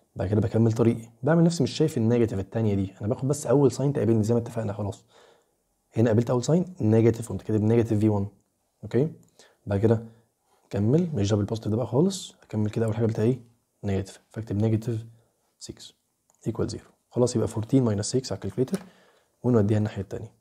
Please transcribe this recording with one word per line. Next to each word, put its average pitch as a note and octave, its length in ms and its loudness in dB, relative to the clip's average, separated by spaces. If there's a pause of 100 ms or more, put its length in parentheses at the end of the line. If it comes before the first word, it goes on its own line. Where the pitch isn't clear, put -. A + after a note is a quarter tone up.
(160)
بعد G2 120 -4
كده G#2+ 120 2
بكمل A2 320 2
طريقي، A#2 360 0 (140)
بعمل E3 220 4
نفسي E3+ 180 2
مش A#2 80 0
شايف D#3 280 -2
النيجاتيف A2+ 400 2
التانية G#2+ 360 -2
دي، G2 260 -2
انا G#2 80 -6
باخد C3 200 -4
بس D3 180 -4
اول C3 260 4
ساين C#3 200 -2
تقابلني A2+ 300 2
زي A2+ 120 2
ما A#2 60 2
اتفقنا A2+ 320 -8
خلاص. G2+ 320 -8 (920)
هنا A#2 140 4
قابلت A2+ 200 2
اول B2 140 0
ساين E3+ 360 0
نيجاتيف، A2+ 480 4
قمت F#2+ 140 -8
كاتب G#2+ 200 0
نيجاتيف A2 360 2
في G#2+ 100 2
وان، G2+ 180 0 (560)
اوكي؟ B2+ 300 0 (540)
بعد G2+ 140 0
كده A2 260 2 (640)
كمل، C3+ 420 0
ماليش G2+ 160 0
دعوه G#2 100 2
بالبوزيتيف G#2+ 320 -4
ده G#2+ 60 -2
بقى B2 100 -4
خالص، F3+ 560 -2
اكمل G#2+ 280 -4
كده A2+ 160 -2
اول G#2+ 80 -2
حاجه A2 100 -2
قابلتها A2 180 0
ايه؟ B2+ 180 0 (440)
نيجاتيف، F#2+ 440 -4
فاكتب G#2+ 280 -8
نيجاتيف A2+ 500 -2 (520)
سكس - 360 -18 (520)
إيكوال A2 220 -4
زيرو. - 160 -12 (260)
خلاص A#2 260 0
يبقى A2 120 0
فورتين B2 360 0
ماينس G#2 220 -2
سكس - 260 -4
على F#2+ 40 -6
الكالكوليتر B2 460 -4 (600)
ونوديها A2 360 4
الناحيه G#2 240 -4
التانية - 380 -12